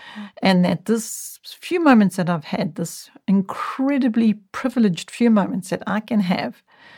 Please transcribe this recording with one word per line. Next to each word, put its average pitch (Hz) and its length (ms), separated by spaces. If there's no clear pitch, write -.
and 185 220
that 180 220
this - 580
few - 340
moments 240 380
that 180 140
I've 170 140
had, 180 320
this - 340
incredibly 226 1040
privileged 226 580
few 233 200
moments 190 400
that 175 160
I 196 140
can 220 200
have, 185 420